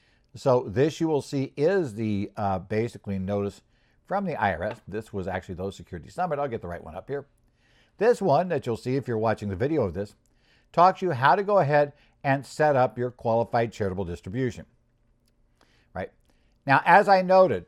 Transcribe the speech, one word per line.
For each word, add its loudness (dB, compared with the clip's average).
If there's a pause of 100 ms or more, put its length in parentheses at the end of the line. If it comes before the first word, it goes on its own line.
(360)
So 2
this -2
you 0
will 0
see -6
is 0
the, -4
uh, -2
basically -6
notice -4 (440)
from -4
the -4
I 0
R -6
S. -6
This -10
was -6
actually -8
those -8
Security -16
Summit. -4
I'll -4
get -8
the -12
right -10
one -16
up -14
here. -8 (720)
This 2
one 2
that -4
you'll -2
see -4
if -4
you're -2
watching -2
the -4
video 0
of -2
this -8 (560)
talks 4
you -2
how 4
to 2
go 2
ahead 2 (280)
and -2
set 0
up 2
your -4
qualified 0
charitable -4
distribution. -8 (1300)
Right? -10 (560)
Now, 4
as 6
I 6
noted, 4